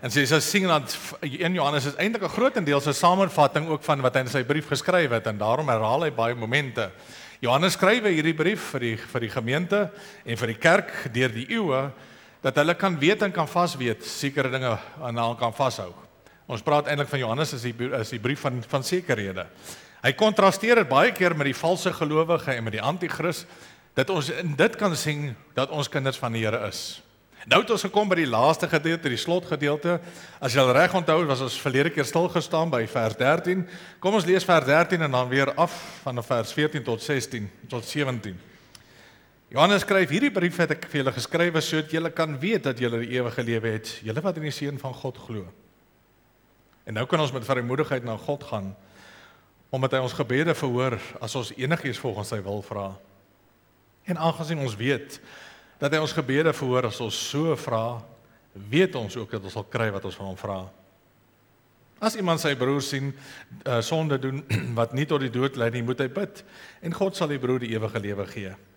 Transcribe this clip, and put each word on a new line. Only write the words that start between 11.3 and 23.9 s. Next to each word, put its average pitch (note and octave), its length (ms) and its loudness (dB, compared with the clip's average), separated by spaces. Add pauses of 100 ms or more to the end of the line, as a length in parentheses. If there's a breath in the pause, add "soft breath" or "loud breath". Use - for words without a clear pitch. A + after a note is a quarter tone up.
eeue, C#3 420 0 (500 loud breath)
dat C3 140 0
hulle D#3 180 4
kan F3 260 0
weet F#3+ 220 4
en G3+ 100 0
kan E3+ 160 -2
vasweet C3 560 0
sekere C#3 460 -2
dinge B2 300 -2 (220 loud breath)
aan A#2+ 160 -6
hulle A#2 180 0
kan A#2 180 -2
vashou. A2 400 -2 (540 soft breath)
Ons A2 140 -6
praat D3 260 2
eintlik C#3+ 220 -2
van C#3 100 -2
Johannes B2+ 340 -2
is B2 80 -8
die A#2 120 -4
br-, B2 280 -2
is A2 80 -6
die B2 100 -6
brief B2+ 200 -2
van, B2+ 280 -4
van C3+ 160 -2
sekerhede. G#2+ 640 -2 (560 loud breath)
Hy C3 120 4
kontrasteer G#3+ 640 6
dit F#3+ 140 4
baie D3+ 220 6
keer F3+ 240 2
met D3 100 0
die C3+ 100 0
valse F3 380 0
gelowige D#3 580 2
en A#2+ 120 -2
met A2 100 -4
die A2 80 -2
antichris, E3 640 -2 (520 loud breath)